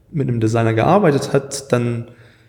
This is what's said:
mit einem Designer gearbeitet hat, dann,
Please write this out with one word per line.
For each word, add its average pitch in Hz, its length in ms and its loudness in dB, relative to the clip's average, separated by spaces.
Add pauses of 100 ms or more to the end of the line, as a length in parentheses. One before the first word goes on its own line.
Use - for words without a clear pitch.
(100)
mit 135 180 -4
einem 120 120 -2
Designer 113 320 0
gearbeitet 139 640 2
hat, - 380 -4
dann, 120 360 -2 (400)